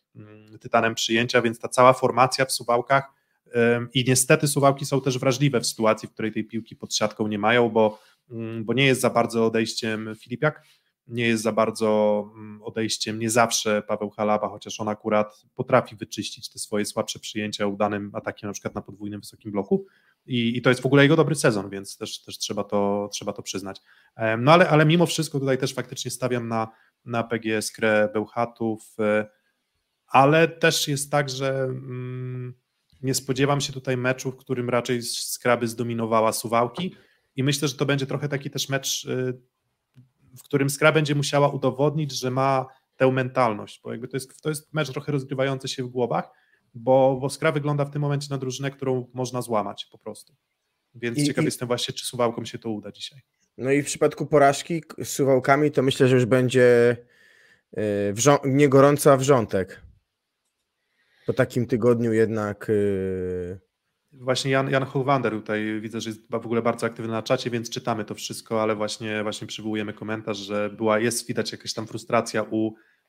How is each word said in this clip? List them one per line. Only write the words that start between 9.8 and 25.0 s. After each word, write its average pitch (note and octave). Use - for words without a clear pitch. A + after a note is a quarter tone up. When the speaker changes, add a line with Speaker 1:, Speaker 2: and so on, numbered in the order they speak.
Speaker 1:
Filipiak, D3
nie A#2
jest A2
za A2+
bardzo, G#2+
mm, G#2+
odejściem A2
nie A2+
zawsze A2+
Paweł G#2+
Halaba, G#2+
chociaż G#2
on G#2+
akurat G#2+
potrafi B2
wyczyścić -
te -
swoje G#2
słabsze -
przyjęcia G#2
udanym G2+
atakiem, G#2+
na G2
przykład -
na A2
podwójnym G2+
wysokim -
bloku. F#3+
I, A#2+
i A#2+
to C3
jest B2
w -
ogóle C#3
jego C#3+
dobry D3+
sezon, G#2
więc G2
też, -
też -
trzeba G#2
to, G2+
trzeba -
to -
przyznać. G2
Em, A2+
no D3
ale, E3+
ale D3+
mimo E3+